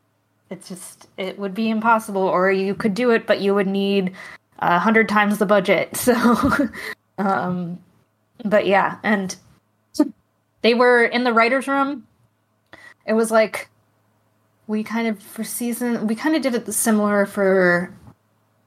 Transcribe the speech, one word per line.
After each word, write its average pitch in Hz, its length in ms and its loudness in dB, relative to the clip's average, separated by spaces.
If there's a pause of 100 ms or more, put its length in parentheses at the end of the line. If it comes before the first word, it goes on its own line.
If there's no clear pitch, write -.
(480)
it's 185 200 -16
just, - 400 -18 (100)
it 190 200 -10
would 196 160 -8
be 220 140 -2
impossible, 220 540 0
or 185 280 2
you 190 240 0
could 208 200 -2
do 240 160 0
it, 226 160 0
but - 160 2
you 196 120 2
would 202 120 0
need 196 460 0 (480)
a 175 180 2
hundred 220 320 2
times 208 280 2
the 214 80 0
budget. 190 500 2
<laughs> - 0 -
So, 240 720 2 (480)
um, 180 600 -4 (680)
but 202 200 2
yeah, 185 360 0
and 190 340 -2 (1300)
they 226 100 2
were 247 320 4
in 240 200 -2
the 240 100 0
writer's 233 340 0
room. 277 380 -2 (1000)
It 214 60 -2
was 220 180 0
like, 220 380 0 (1000)
we 214 160 -4
kind 226 240 -4
of, 208 140 -6
for - 220 -14
season, 240 640 -4
we 220 80 0
kind 302 220 0
of 254 60 0
did 247 120 -2
it 226 180 -4
similar 208 540 2
for 185 640 2 (760)